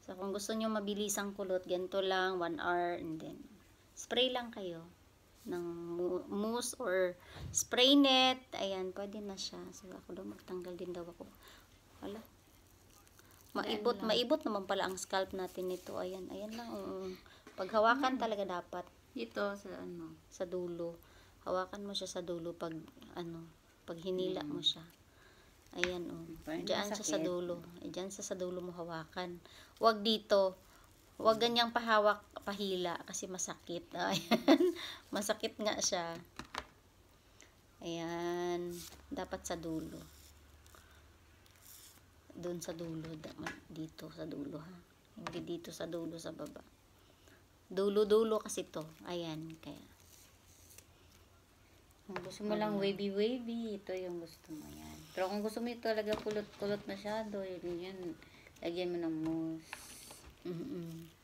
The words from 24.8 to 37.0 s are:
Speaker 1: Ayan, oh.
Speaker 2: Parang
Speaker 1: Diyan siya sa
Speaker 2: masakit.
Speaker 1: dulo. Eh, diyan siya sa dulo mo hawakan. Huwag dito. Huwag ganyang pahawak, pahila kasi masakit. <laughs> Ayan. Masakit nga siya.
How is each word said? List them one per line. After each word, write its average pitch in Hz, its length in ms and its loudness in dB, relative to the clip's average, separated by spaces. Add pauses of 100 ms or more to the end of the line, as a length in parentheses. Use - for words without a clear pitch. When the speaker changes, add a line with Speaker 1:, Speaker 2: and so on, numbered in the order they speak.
Speaker 1:
Ayan, 175 320 -2
oh. 165 180 -10 (200)
Speaker 2:
Parang 165 180 -6
Speaker 1:
Diyan 190 220 -2
siya 208 120 -4
sa 208 200 -2
Speaker 2:
masakit. 185 80 0
Speaker 1:
dulo. 180 300 -2 (260)
Eh, - 80 -10
diyan 180 200 -8
siya 196 160 -10
sa 196 120 -2
dulo 180 240 -4
mo 175 120 -8
hawakan. 170 680 -6 (360)
Huwag 220 240 8
dito. 202 560 6 (600)
Huwag 220 200 6
ganyang 233 360 4
pahawak, 214 480 6 (240)
pahila 190 600 0
kasi - 200 -6
masakit. 180 680 -6
<laughs> - 40 -6
Ayan. 226 760 6 (360)
Masakit 208 480 0
nga 208 240 2
siya. 170 320 2 (1700)